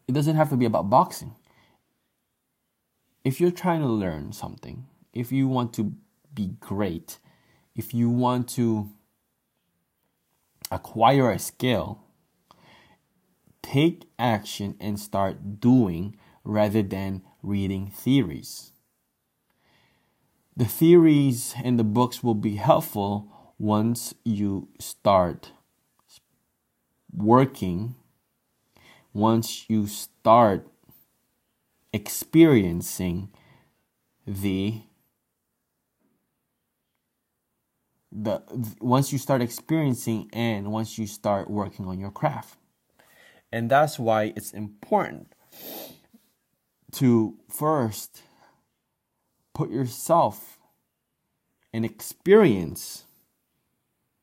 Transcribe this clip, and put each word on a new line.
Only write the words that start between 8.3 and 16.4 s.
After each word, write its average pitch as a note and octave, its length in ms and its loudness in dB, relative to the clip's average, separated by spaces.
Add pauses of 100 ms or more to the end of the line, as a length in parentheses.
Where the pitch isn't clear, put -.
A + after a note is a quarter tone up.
to A2 320 -2 (1800)
acquire A#2 600 4
a F#2+ 80 -2
skill, F#2 640 -4 (1600)
take D#3+ 560 0
action G#2+ 600 -2
and G2+ 180 -6
start G2 640 -4
doing G#2 560 2 (260)